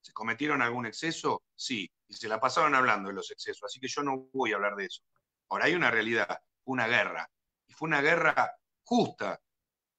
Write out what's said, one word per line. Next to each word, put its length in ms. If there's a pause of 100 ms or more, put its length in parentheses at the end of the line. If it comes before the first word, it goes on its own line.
¿Se 100
cometieron 480
algún 240
exceso? 580 (120)
Sí. 360 (160)
¿Y 80
se 140
la 100
pasaron 360
hablando 340
de 60
los 160
excesos? 340
Así 160
que 80
yo 140
no 320
voy 180
a 40
hablar 200
de 80
eso. 180 (460)
Ahora, 160
hay 100
una 160
realidad. 480 (240)
Fue 120
una 120
guerra. 440 (360)
Y 60
fue 160
una 140
guerra 500 (320)
justa. 560 (580)